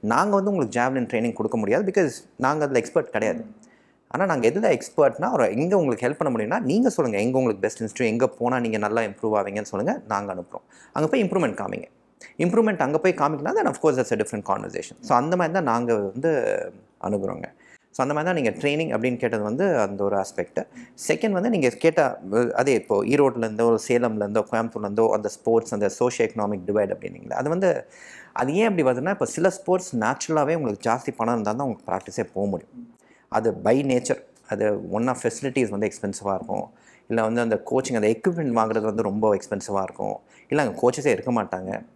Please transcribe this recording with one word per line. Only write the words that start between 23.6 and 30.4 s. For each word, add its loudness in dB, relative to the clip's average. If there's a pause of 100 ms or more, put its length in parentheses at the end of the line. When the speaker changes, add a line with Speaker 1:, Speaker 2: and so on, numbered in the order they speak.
Speaker 1:
சேலம்ல 2
இருந்தோ, 0 (100)
கோயம்புத்தூர்ல -2
இருந்தோ 4
அந்த 0
ஸ்போர்ட்ஸ், 0
அந்த 0
சோஷியோ 2
எக்கனாமிக் -2
டிவைட் 0
அப்படின்னீங்களே, -12
அது -4
வந்து 0 (460)
அது -2
ஏன் 4
அப்படி 2
வருதுன்னா, 0
இப்போ -2
சில 0
ஸ்போர்ட்ஸ் -2
நேச்சுரலாவே 2